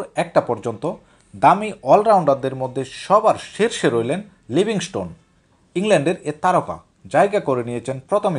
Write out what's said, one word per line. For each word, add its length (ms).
একটা 260
পর্যন্ত 420
দামি 360
অলরাউন্ডারদের 640
মধ্যে 280
সবার 340
শীর্ষে 360
রইলেন 300
লিভিংস্টোন। 580
ইংল্যান্ডের 420
এ 20
তারকা 340
জায়গা 340
করে 160
নিয়েছেন 340
প্রথম 320